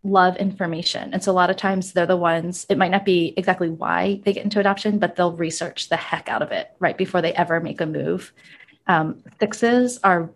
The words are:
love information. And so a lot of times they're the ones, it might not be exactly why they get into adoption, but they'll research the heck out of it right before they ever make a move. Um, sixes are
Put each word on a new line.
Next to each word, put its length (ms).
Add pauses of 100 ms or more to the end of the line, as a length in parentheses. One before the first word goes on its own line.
love 360
information. 760
And 100
so 80
a 40
lot 160
of 60
times 360
they're 140
the 100
ones, 540
it 80
might 120
not 140
be 320
exactly 320
why 560
they 80
get 120
into 140
adoption, 400
but 160
they'll 220
research 540
the 60
heck 340
out 100
of 120
it 260
right 180
before 240
they 140
ever 260
make 220
a 40
move. 460 (540)
Um, 360 (160)
sixes 640
are 340